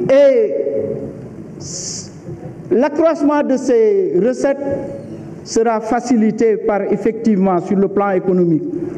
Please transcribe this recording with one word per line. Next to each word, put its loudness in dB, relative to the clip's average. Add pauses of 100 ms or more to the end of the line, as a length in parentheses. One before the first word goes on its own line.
Et 6 (2250)
l'accroissement 2
de 0
ces 2
recettes 0 (840)
sera 0
facilité 2
par, 0 (100)
effectivement, 2
sur -2
le 4
plan 0
économique, 2 (340)